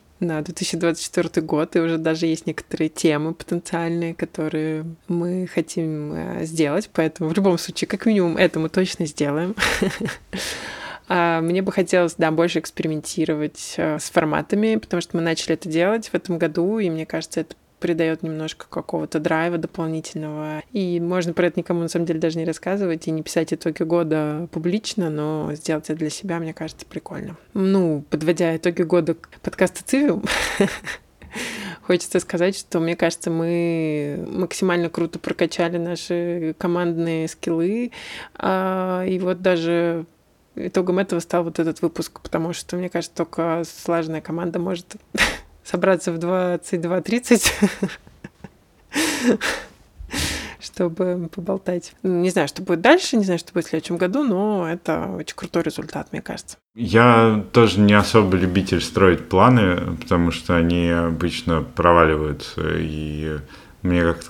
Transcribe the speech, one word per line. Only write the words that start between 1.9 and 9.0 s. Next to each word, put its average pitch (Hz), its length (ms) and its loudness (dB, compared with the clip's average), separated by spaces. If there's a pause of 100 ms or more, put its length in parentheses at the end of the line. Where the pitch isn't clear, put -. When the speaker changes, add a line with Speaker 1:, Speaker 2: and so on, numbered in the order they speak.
Speaker 1:
даже 160 280 0
есть 160 220 -2
некоторые 156 420 -2
темы 156 440 0
потенциальные, 170 800 -4
которые 156 720 -4 (220)
мы 175 460 -2
хотим, 156 600 -4
э, 170 320 -6
сделать, 160 460 0
поэтому - 380 0
в 160 40 0
любом 185 240 4
случае, - 300 -6
как - 180 -2
минимум, 190 320 4
это 180 220 4
мы 160 100 0
точно 185 360 0